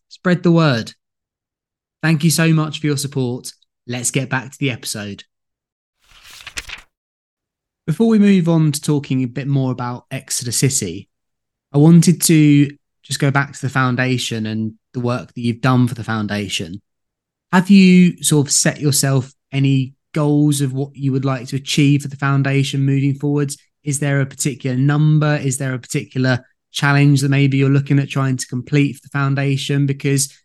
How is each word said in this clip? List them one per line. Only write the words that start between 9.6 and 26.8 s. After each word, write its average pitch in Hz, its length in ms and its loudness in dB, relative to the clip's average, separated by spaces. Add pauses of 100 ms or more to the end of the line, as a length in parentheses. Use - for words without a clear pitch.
about 123 380 -8
Exeter 127 440 -8
City, 101 560 -4 (640)
I 143 60 -4
wanted 165 460 6
to 147 460 4 (340)
just - 160 -8
go 143 100 0
back 139 240 -2
to - 80 -20
the 131 80 -6
foundation 123 760 -2
and 110 300 -6 (180)
the 127 80 -8
work 120 320 -6
that 127 80 -12
you've 120 180 -2
done 127 280 4
for 117 80 -10
the 117 80 -10
foundation. 104 760 -6 (680)
Have 180 180 4
you 180 540 6
sort 143 240 2
of - 60 -4
set - 260 0
yourself 135 540 0 (180)
any 135 440 0 (180)
goals 147 480 2
of 135 100 -2
what 139 240 -8
you 139 160 -4
would 131 140 -2
like 131 220 -4
to 139 100 -6
achieve 143 460 2
for - 40 -8
the 135 80 -14
foundation 135 680 0
moving 139 300 0
forwards? 143 420 -2 (260)
Is 143 160 -4
there 139 220 0
a 135 40 -2
particular 131 520 -6
number? 151 580 2
Is 139 220 -4
there 135 160 -6
a 127 60 -8
particular 131 680 -2 (260)
challenge 143 480 2